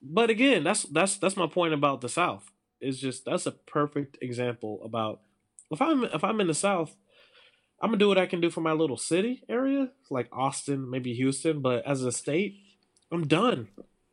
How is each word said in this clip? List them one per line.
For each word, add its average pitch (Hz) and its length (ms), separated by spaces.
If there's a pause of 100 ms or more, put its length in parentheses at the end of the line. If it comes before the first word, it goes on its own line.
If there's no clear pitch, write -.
but 196 260
again, 226 340
that's, 196 200
that's, 170 340
that's 190 220
my 170 80
point 165 260
about 143 300
the 123 80
South. 156 400 (300)
It's 131 180
just, 131 260
that's 139 220
a 131 60
perfect - 680
example 120 640
about 113 360 (500)
if 156 120
I'm, 285 220
if 156 180
I'm 214 180
in 190 60
the 160 80
South, 180 400 (840)
I'm - 80
gonna 226 100
do 208 80
what 190 120
I 185 80
can 180 140
do 165 100
for 165 100
my 160 120
little 156 240
city 214 520
area, 269 420 (200)
like 123 200
Austin, 135 580
maybe 127 260
Houston, 135 460
but 127 260
as 135 180
a 120 80
state, 196 440 (540)
I'm 165 160
done. 156 420 (440)